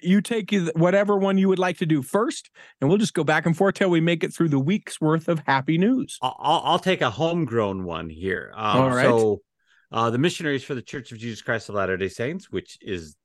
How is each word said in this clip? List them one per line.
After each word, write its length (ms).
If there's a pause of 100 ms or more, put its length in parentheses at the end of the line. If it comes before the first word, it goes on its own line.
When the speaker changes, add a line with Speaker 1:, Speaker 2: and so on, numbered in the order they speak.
Speaker 1:
you 180
take 320
you 100
th-, 140
whatever 400
one 220
you 100
would 120
like 180
to 80
do 160
first, 480 (300)
and 100
we'll 80
just 160
go 100
back 220
and 100
forth 200
till 160
we 100
make 220
it 100
through 160
the 100
week's 400
worth 280
of 180
happy 320
news. 460
Speaker 2:
I'll, 160
I'll, 260
I'll 140
take 220
a 100
homegrown 720
one 260
here. 460
Um, 260
Speaker 1:
All 80
right. 160
Speaker 2:
so, 360 (500)
uh, 180
the 80
Missionaries 460
for 100
the 80
Church 300
of 80
Jesus 240
Christ 260
of 60
Latter-day 320
Saints, 420
which 320
is 440